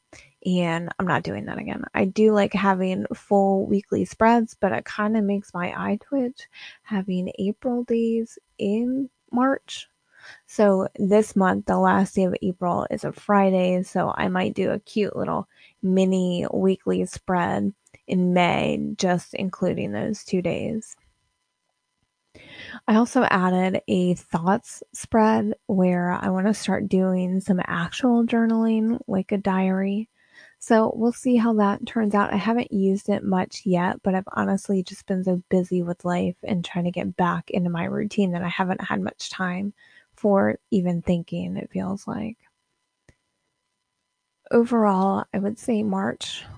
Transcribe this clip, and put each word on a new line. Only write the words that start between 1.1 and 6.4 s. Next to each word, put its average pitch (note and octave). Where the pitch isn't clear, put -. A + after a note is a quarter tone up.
doing G#2+
that -
again. -
I G3+
do G#3+
like G3+
having F#3+
full G3
weekly G3
spreads, A3+
but G3
it -
kinda G#3+
makes G3+
my F3
eye G3
twitch C4